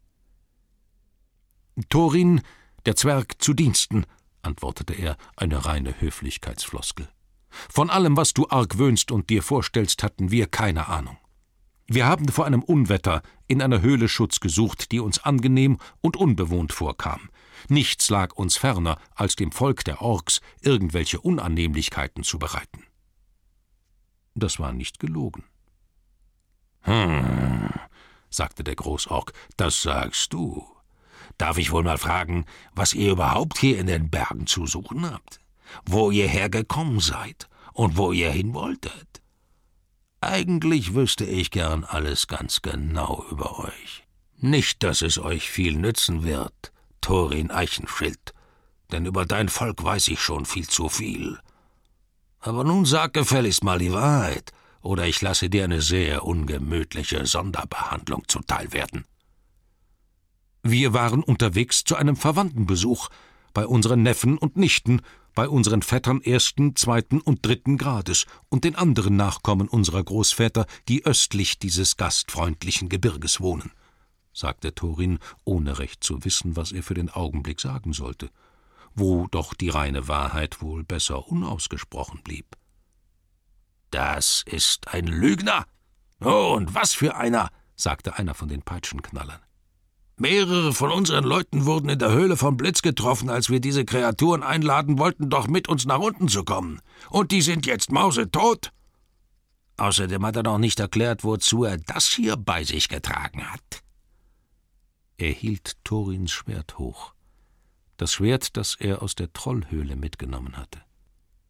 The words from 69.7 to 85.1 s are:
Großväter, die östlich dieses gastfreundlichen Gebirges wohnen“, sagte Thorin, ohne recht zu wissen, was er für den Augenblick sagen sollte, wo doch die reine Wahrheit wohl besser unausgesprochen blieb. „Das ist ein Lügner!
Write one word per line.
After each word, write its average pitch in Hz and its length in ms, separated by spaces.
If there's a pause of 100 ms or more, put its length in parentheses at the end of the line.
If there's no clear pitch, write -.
Großväter, - 640 (220)
die 127 160
östlich - 540
dieses 92 380
gastfreundlichen 85 920
Gebirges 87 520
wohnen“, 87 320 (600)
sagte - 420
Thorin, 85 440 (260)
ohne 73 340
recht - 260
zu 65 200
wissen, 87 320
was 82 160
er 92 100
für 92 120
den 85 160
Augenblick 78 500
sagen 127 320
sollte, 64 380 (640)
wo 92 340
doch - 260
die 90 140
reine 69 400
Wahrheit 73 520
wohl 78 220
besser 78 460
unausgesprochen - 920
blieb. - 340 (1300)
„Das 71 540
ist - 440
ein 87 180
Lügner! 170 600 (540)